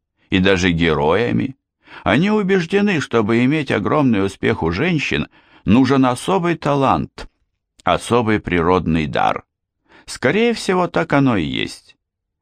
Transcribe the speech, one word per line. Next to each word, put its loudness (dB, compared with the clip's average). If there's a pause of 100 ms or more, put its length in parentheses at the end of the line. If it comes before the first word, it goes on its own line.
(300)
и 2
даже 2
героями. 0 (480)
Они 0
убеждены, 0
чтобы 0
иметь 0
огромный 0
успех -2
у 0
женщин, -2 (380)
нужен 4
особый -2
талант, -2 (540)
особый 0
природный 0
дар. -2 (640)
Скорее -2
всего, -2
так -2
оно 2
и -2
есть. -8 (460)